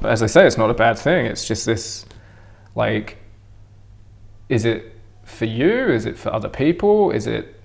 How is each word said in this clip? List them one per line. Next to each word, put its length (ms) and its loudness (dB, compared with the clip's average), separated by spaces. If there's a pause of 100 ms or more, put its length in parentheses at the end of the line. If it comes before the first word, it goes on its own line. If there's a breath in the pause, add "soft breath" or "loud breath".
a, 40 -2
as 140 0
I 60 2
say, 180 6
it's 120 2
not 120 2
a 60 0
bad 240 2
thing. 260 0
It's 220 -6
just 180 -4
this, 400 -4 (680 soft breath)
like, 420 -4 (1300)
is 160 0
it 300 -2 (300)
for 200 -6
you? 440 0
Is 160 0
it 120 -6
for 160 -6
other 160 -6
people? 640 2
Is 160 -2
it 380 -6